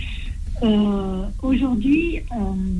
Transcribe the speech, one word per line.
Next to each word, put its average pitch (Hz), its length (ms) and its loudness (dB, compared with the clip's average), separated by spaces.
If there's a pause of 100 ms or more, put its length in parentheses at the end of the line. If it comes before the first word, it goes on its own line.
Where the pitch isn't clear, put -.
(640)
Euh, 202 600 2 (180)
aujourd'hui, 262 760 2
euh, 202 340 -2 (280)